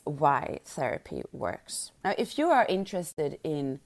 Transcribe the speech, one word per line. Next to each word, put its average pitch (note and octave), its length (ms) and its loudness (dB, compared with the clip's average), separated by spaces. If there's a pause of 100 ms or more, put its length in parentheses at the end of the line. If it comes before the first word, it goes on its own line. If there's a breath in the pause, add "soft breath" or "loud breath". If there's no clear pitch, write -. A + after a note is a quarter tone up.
why C#3+ 600 2
therapy - 580 -4 (100)
works. - 600 -6 (100)
Now, G3 160 0
if - 200 -2
you D#4 100 4
are C4 180 6
interested F3+ 800 -2
in C#3 420 -2